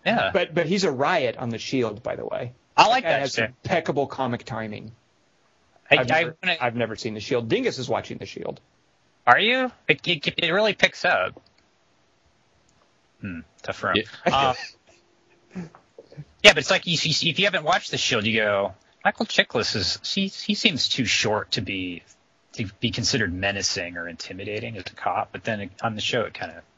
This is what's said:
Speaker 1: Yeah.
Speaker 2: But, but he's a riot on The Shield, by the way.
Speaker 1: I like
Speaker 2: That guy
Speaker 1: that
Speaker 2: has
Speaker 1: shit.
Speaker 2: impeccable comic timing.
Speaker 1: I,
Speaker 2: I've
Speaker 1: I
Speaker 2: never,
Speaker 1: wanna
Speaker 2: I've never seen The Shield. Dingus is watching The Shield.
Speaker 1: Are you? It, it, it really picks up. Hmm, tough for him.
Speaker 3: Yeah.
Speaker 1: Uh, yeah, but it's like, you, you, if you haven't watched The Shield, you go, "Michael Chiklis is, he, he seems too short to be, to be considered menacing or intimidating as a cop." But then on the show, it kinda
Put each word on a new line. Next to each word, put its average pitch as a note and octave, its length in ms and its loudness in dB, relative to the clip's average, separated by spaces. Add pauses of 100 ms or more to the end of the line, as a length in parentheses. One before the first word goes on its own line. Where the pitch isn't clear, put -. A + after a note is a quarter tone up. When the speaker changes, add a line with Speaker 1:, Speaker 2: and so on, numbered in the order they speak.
Speaker 1:
Yeah. F3 260 4
Speaker 2:
But, F3+ 220 0
but E3 120 2
he's F#3+ 180 2
a F3 60 4
riot C#3 460 2
on B2 140 -4
The A2+ 80 -4
Shield, A2+ 440 -2
by - 140 -6
the A#2+ 80 -8
way. B2 280 -6 (240)
Speaker 1:
I F#3 120 8
like B3 160 2
Speaker 2:
That E3 60 -2
guy - 60 2
Speaker 1:
that - 40 0
Speaker 2:
has C3+ 140 -4
Speaker 1:
shit. A2+ 100 2 (180)
Speaker 2:
impeccable D#3 440 0
comic A#2+ 380 -4
timing. A2 480 -8 (960)
Speaker 1:
I, C#3+ 80 8
Speaker 2:
I've B2 120 2
Speaker 1:
I D#3+ 100 4
Speaker 2:
never, E3 220 -2
Speaker 1:
wanna F3+ 180 -2
Speaker 2:
I've B2 160 0
never A2+ 200 -2
seen G#2+ 180 -6
The G#2+ 60 -8
Shield. A#2 280 -2
Dingus G#3 300 0
is B2 100 -6
watching A2 300 -4
The - 80 -12
Shield. - 340 -10 (680)
Speaker 1:
Are B2 120 8
you? B3 320 2 (160)
It, - 200 2
it, E3 320 -2
it E3 120 0
really G3+ 240 2
picks - 300 2
up. G2+ 360 0 (1800)
Hmm, F2+ 200 -10 (220)
tough - 140 -8
for G2+ 160 -2
him. G2+ 120 2 (220)
Speaker 3:
Yeah. E3 80 2
Speaker 1:
Uh, C3+ 200 4 (1040)
yeah, - 960 2
but D#3 60 4
it's C#3+ 120 -2
like, F#3 160 2
you, E3+ 160 0
you, E3 280 0
if - 80 -2
you F#3 80 2
haven't F3+ 180 0
watched F3 260 0
The C#3 80 -4
Shield, A2+ 260 0
you A2 160 2
go, G2+ 340 2 (300)
"Michael G#3+ 220 0
Chiklis - 480 0
is, F#2+ 300 -2
he, G3 240 -2
he - 260 -4
seems G3 340 2
too - 160 0
short G#2+ 480 0
to - 100 -2
be, F#2 400 -8 (500)
to A2+ 140 -6 (140)
be A#2 100 -2
considered A2 420 -2
menacing F#2+ 640 -4
or E2+ 120 -8
intimidating G#2 680 -10
as F#2 100 -12
a - 80 -12
cop." G2+ 380 -2
But A2 120 -14
then G#2 260 -6 (120)
on A#2 140 -2
the G#2+ 40 -10
show, A#2 220 -2
it - 120 -6
kinda E2 280 -12 (160)